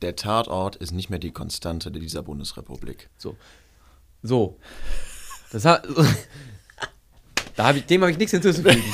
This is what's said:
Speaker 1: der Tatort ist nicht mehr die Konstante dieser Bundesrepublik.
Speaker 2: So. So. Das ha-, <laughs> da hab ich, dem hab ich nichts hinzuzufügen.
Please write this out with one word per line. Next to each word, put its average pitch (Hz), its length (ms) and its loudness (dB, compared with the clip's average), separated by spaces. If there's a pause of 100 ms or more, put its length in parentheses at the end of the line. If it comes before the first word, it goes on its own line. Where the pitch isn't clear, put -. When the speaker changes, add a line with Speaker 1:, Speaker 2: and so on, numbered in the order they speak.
Speaker 1:
der 87 140 -6
Tatort 101 600 -2
ist 82 160 -10
nicht 90 160 -6
mehr 95 100 -6
die 82 140 -8
Konstante - 580 -8
dieser 78 320 -10
Bundesrepublik. - 960 -12
Speaker 2:
So. - 200 -14 (840)
So. 113 360 0 (920)
Das 110 140 -6
ha-, 165 180 6
<laughs> - 1700 -4
da 110 100 4
hab 143 100 6
ich, 135 100 -4
dem 180 160 4
hab 180 80 4
ich 160 80 -2
nichts 208 140 0
hinzuzufügen. 170 500 6 (120)